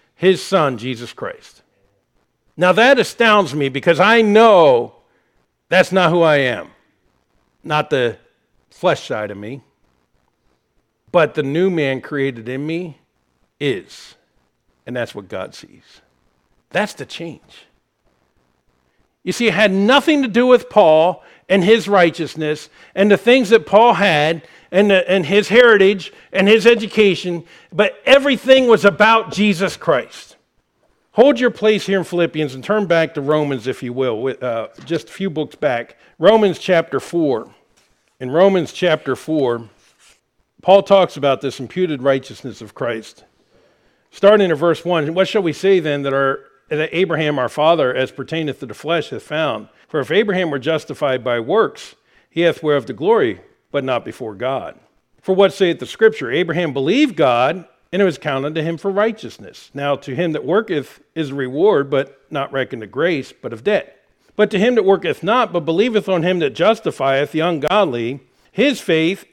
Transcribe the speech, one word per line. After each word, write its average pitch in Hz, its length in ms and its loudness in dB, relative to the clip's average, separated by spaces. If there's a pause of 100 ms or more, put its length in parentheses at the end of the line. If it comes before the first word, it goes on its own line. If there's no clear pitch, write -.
(140)
his 185 280 0
son, 147 360 0
Jesus 117 360 -10
Christ. - 480 -16 (920)
Now 180 160 2
that 240 280 4
astounds 208 540 2
me 143 160 -2
because 143 300 0
I 226 220 4
know 190 760 4 (720)
that's 180 240 2
not 185 180 4
who 175 120 2
I 156 160 4
am. 117 320 -4 (920)
Not 151 260 -4
the 123 280 -2 (520)
flesh - 380 -4
side 107 240 -6
of 98 60 -14
me. 117 240 -14 (1500)
But 165 220 2
the 151 100 -4
new 160 260 -2
man 135 320 -4
created 135 460 -6
in 131 180 -8
me 165 340 -10 (600)
is. - 560 -8 (720)
And 123 100 -12
that's 120 200 -8
what 98 120 -14
God 92 280 -12
sees. - 460 -20 (680)
That's 202 240 -4
the 135 120 -14
change. - 600 -18 (1600)
You 180 80 -6
see, 240 160 -2
it 165 80 0
had 202 160 2
nothing 262 500 2
to 262 60 -2
do 226 180 0
with 247 240 2
Paul 165 540 4 (260)
and 190 140 2
his 208 240 2
righteousness 160 800 0 (240)
and 202 160 2
the 196 80 6
things 240 320 2
that 214 160 4
Paul 220 300 4
had 160 520 0 (240)
and, 202 200 4
the, 185 180 2
and 185 160 0
his 202 220 0
heritage 208 680 4 (180)
and 196 160 0
his 220 200 6
education, 202 760 0 (300)
but 151 320 -2
everything 262 640 4
was 208 180 4
about 208 460 2
Jesus 190 440 -2
Christ. - 600 -6 (800)
Hold 247 260 4
your 247 100 2
place 214 380 -2
here 196 100 -2
in 180 60 -2
Philippians 156 500 -4
and 131 100 -16
turn 208 220 -2
back 165 300 0
to 147 60 -6
Romans, 143 440 -2
if 123 160 -6
you 120 120 -10
will, 123 280 -4
with, 131 220 -6
uh, 117 240 -6 (180)
just 156 240 -8
a - 40 -20
few 190 180 -6
books 147 240 -8
back. 123 420 -8 (220)
Romans 202 400 2
chapter 165 400 -2
four. 139 500 -4 (680)
In 127 100 -10
Romans 175 420 2
chapter 151 440 -2
four, 120 540 -4 (920)
Paul 196 220 6
talks 196 340 2
about 135 240 0
this 131 180 -8
imputed 143 440 -6
righteousness 135 580 -4
of 107 140 -20
Christ. 117 480 -10 (880)
Starting 202 380 4
in 160 60 0
verse 160 300 -2
one, 165 280 -2
What 185 140 0
shall 214 160 -2
we 160 100 -2
say 190 260 2
then 147 240 -4
that 139 100 -4
our, 135 260 0 (300)
that 156 240 -4
Abraham 160 440 -2
our 123 120 -2
father, 151 440 2
as 131 180 -4
pertaineth 151 500 -8
to 135 40 -12
the 107 80 -16
flesh, 160 360 -6
hath 113 140 -12
found? 139 440 -6 (200)
For 156 120 -6
if 127 100 -6
Abraham 185 420 -2
were 139 80 -6
justified 139 640 -4
by 120 160 -2
works, 160 560 -4 (340)
he 165 120 -4
hath 165 220 0
whereof 143 240 -2
the 131 60 -10
glory, 147 480 0 (300)
but 143 120 -4
not 127 220 -4
before 107 280 -12
God. 113 460 -8 (420)
For 190 140 -2
what 190 180 4
saith 175 260 0
the 123 60 -12
Scripture? 185 460 0
Abraham 165 400 -2
believed 175 460 -2
God, 139 500 0 (240)
and 190 100 -2
it 196 40 4
was 165 120 -2
counted 143 380 -6
to 160 80 -4
him 165 140 -6
for 190 120 -6
righteousness. 190 840 -6
Now 143 240 -4
to 139 180 -12
him 170 160 -2
that 139 140 -8
worketh 175 560 -4 (120)
is 147 180 -6
a 139 40 -10
reward, 139 540 0
but 139 320 -4 (100)
not 139 220 -6
reckoned 127 300 -6
of 98 80 -18
grace, 147 420 -4
but 120 180 -14
of 117 140 -12
debt. 196 360 -4 (360)
But 208 140 2
to 196 80 -2
him 240 160 2
that 214 80 2
worketh 180 400 0
not, 214 280 0
but 170 140 -4
believeth 202 420 0
on 180 160 0
him 180 160 0
that 143 120 -2
justifieth 147 800 -2
the 156 100 -4
ungodly, 147 800 -2 (300)
his 254 280 0
faith 170 540 -2